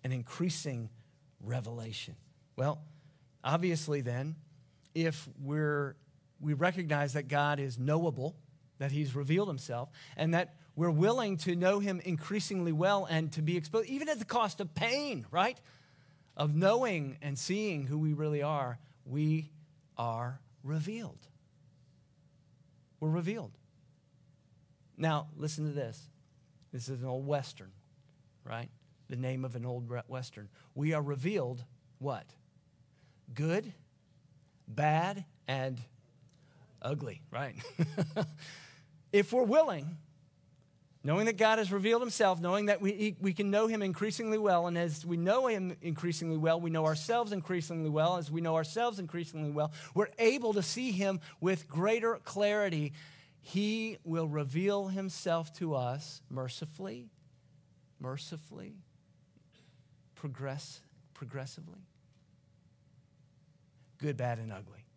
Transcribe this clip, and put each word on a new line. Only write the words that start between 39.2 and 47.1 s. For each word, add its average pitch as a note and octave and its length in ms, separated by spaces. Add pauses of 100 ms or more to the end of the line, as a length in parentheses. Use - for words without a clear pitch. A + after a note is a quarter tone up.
we're B3 140
willing, G3 540 (1080)
knowing F3 220
that A3+ 100
God A3 220
has G3+ 120
revealed G#3 300
himself, G3+ 400
knowing F#3+ 260
that G#3 140
we, G3+ 400
we F#3 140
can G3+ 160
know G#3 160
him A3+ 160
increasingly G#3+ 560
well, F3+ 280
and E3+ 120
as D#3+ 260
we E3+ 140
know A3 300
him F#3+ 340
increasingly D#3+ 560
well, D#3+ 200
we E3+ 120
know D#3+ 160
ourselves G#3 440